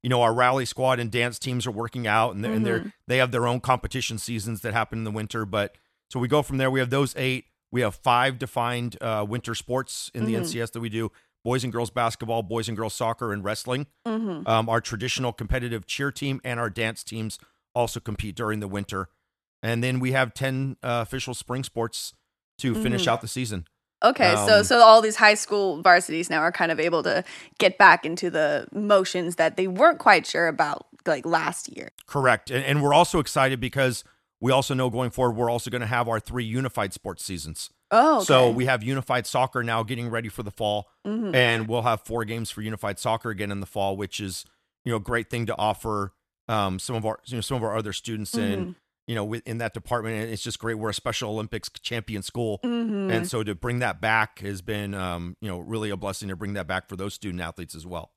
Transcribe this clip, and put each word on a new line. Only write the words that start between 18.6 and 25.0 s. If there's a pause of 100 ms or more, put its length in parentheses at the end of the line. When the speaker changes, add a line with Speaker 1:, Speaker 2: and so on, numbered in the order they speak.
Speaker 1:
the
winter. (520)
And
then
we
have
ten,
uh,
official
spring
sports (460)
to
finish
Speaker 2:
Mm-hmm.
Speaker 1:
out
the
season. (360)
Speaker 2:
Okay, (140)
so,
Speaker 1:
Um,
Speaker 2:
so
all